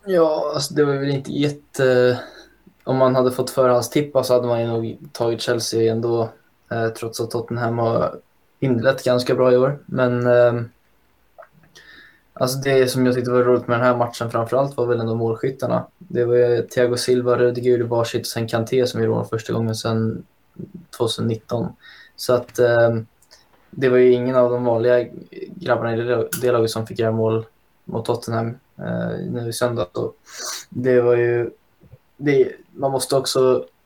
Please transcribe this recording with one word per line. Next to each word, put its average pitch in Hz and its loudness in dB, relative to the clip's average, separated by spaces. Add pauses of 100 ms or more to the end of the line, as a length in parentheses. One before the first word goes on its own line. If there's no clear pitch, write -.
Ja, 165 2
alltså, 143 -6
det 147 4
var 143 0
väl 139 -2
inte 139 -4
jätte-, 127 2 (640)
om 131 -2
man 131 4
hade 127 2
fått 127 -4
förhandstippa 127 2
så 127 2
hade 123 2
man 117 0
ju 117 -2
nog 113 -4 (140)
tagit 117 -2
Chelsea 113 0
ändå, 113 -2 (420)
eh, 113 -2
trots 113 -8
att 113 -6
Tottenham 120 -4
har 113 0 (440)
inlett 131 0
ganska 123 0
bra 127 4
i 123 4
år. 139 0
Men, 123 0
ehm, 120 4 (1600)
alltså, 131 -2
det 135 2
som 127 0
jag 123 2
tyckte 123 -2
var 123 4
roligt 123 2
med 120 2
den 127 2
här 123 4
matchen 117 -4
framförallt 127 -2
var 123 0
väl 120 0
ändå 113 -2
målskyttarna. 117 -4 (100)
Det - -2
var 120 2
ju 120 2
Thiago 120 0
Silva, 123 0
Rüdiger 123 2
gjorde 120 2
varsitt 117 -2
och - -10
sen 113 -6
Kanté 120 0
som 113 -4
gjorde 113 0
mål 113 -2
första 113 -6
gången 113 -2
sen 113 -2 (720)
tvåtusen 113 -2
nitton. 117 -6 (400)
Så - -2
att, 123 -2
ehm, 117 2 (640)
det 131 0
var 123 4
ju 127 8
ingen 123 2
av 123 4
de 123 -2
vanliga 120 2 (480)
grabbarna 117 -2
i 113 -2
det, 120 -2 (140)
det 123 0
laget 113 0
som 113 -6
fick - -12
göra 113 2
mål 110 0 (400)
mot 117 -8
Tottenham, 113 -4 (200)
eh, 117 -6 (140)
nu 117 -6
i 113 -8
söndag. 117 -2
Så 117 -6 (560)
det 123 2
var 120 4
ju, 120 0 (680)
det, 135 2 (200)
man 139 -4
måste 135 -2
också 127 2 (200)